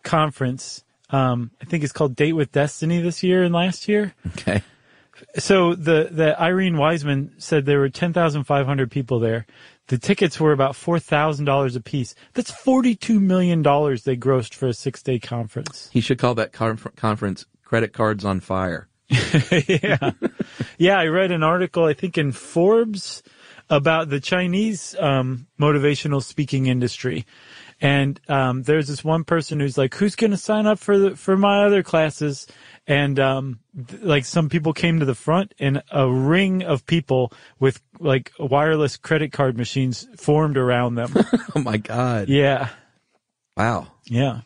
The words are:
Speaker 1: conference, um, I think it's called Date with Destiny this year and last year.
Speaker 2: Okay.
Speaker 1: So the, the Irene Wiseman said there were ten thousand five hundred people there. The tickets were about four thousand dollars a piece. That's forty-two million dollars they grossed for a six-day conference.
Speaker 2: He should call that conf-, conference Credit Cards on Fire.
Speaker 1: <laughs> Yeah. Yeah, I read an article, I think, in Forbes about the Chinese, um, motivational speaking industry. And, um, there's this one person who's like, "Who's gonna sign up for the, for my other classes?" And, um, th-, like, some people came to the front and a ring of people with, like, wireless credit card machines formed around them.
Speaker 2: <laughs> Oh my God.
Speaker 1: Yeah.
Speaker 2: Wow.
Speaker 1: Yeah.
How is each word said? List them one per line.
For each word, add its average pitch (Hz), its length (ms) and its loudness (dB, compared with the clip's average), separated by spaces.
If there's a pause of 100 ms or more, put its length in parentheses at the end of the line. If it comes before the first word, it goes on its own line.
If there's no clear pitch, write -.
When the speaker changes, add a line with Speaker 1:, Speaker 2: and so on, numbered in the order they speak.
Speaker 1:
conference, 139 800 -2 (260)
um, 127 400 0 (100)
I - 40 -16
think 165 180 -4
it's 143 100 -4
called 139 220 0
Date 156 200 2
with 151 180 -2
Destiny 160 500 0
this 175 220 -4
year 185 180 4
and 175 100 2
last 175 360 -2
year. 208 260 0 (140)
Speaker 2:
Okay. 95 340 -4 (720)
Speaker 1:
So 175 380 2
the, 165 380 0
the 156 280 0
Irene 180 360 0
Wiseman 147 640 0
said 143 280 0
there 143 140 4
were 139 80 2
ten 170 240 -4
thousand 151 320 0
five 139 220 0
hundred 135 260 -2
people 127 260 -2
there. 113 260 -2 (440)
The 127 100 -2
tickets 190 400 0
were 156 140 4
about 135 240 0
four 170 240 -2
thousand 151 460 -2
dollars 139 280 0
a 127 60 -6
piece. 131 340 -6 (200)
That's - 180 -6
forty-two 247 640 2
million 180 440 2
dollars 143 420 2
they 131 120 0
grossed 123 380 0
for 131 140 -4
a 120 60 -2
six-day - 440 -6
conference. - 760 -10
Speaker 2:
He 123 80 2
should 123 200 -2
call 123 160 2
that 110 160 -4
conf-, 113 420 -6
conference 107 520 -4 (180)
Credit 113 280 0
Cards 107 320 0
on 95 140 0
Fire. 92 480 -4 (240)
Speaker 1:
<laughs> 123 80 4 (500)
Yeah. 170 440 0 (640)
Yeah, 190 220 4
I 165 80 2
read 180 240 0
an 165 140 0
article, 170 400 0
I 156 80 4
think, 175 260 -4
in 143 140 0
Forbes 208 880 0 (480)
about 160 380 2
the 139 100 -2
Chinese, 180 800 -2
um, 131 480 0 (120)
motivational 147 640 2
speaking 135 440 -4
industry. 123 600 -2 (540)
And, 139 480 0
um, 131 360 0
there's 147 240 0
this 143 160 -10
one 160 180 0
person 156 380 -2
who's 139 180 -2
like, 131 160 0
"Who's 202 220 -2
gonna 208 200 0
sign 214 300 -2
up 214 140 0
for 202 180 2
the, 196 180 2
for 190 200 0
my 202 280 4
other 202 200 4
classes?" 151 640 -2 (400)
And, 139 320 2
um, 135 400 0 (260)
th-, 196 160 -18
like, 147 220 2
some 160 240 0
people 160 240 0
came 165 260 0
to 147 80 2
the 131 80 0
front 185 460 -2
and 139 220 0 (100)
a 135 180 2
ring 180 540 2
of 151 220 -2
people 135 460 0 (280)
with, 135 200 0 (200)
like, 135 380 -2
wireless 147 580 0
credit 156 360 -2
card 131 240 0
machines 123 600 -4
formed 151 400 2
around 123 400 0
them. 123 180 -6
Speaker 2:
<laughs> - 400 0
Oh 151 60 0
my 117 160 -4
God. 113 520 -2
Speaker 1:
Yeah. 139 420 2 (840)
Speaker 2:
Wow. 104 320 -2 (180)
Speaker 1:
Yeah. 120 400 -2